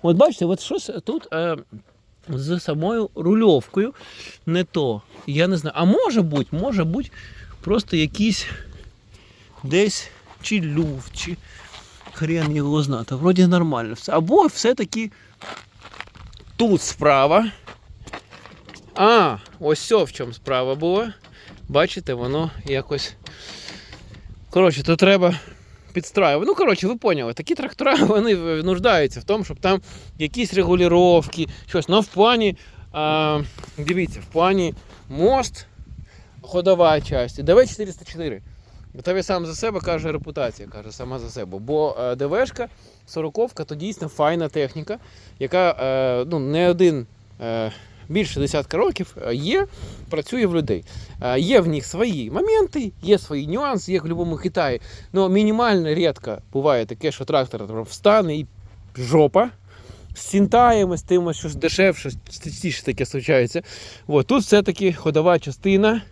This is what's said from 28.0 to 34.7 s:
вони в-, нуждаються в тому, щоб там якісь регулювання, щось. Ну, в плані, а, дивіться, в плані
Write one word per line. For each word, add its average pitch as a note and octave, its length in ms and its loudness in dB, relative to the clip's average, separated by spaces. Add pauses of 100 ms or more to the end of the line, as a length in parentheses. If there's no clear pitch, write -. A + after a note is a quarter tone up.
вони G#3+ 340 4
в-, E3 280 -2
нуждаються F3+ 580 2
в - 40 -18
тому, G#3 200 -2
щоб - 160 -12
там F#3+ 200 2 (380)
якісь F3+ 360 -4
регулювання, F3 920 4 (200)
щось. - 220 -2
Ну, G3 120 4
в G#3 60 -2
плані, A3 500 2 (360)
а, D3+ 480 0 (380)
дивіться, D#3 420 -4
в - 120 -20
плані F3+ 420 2 (340)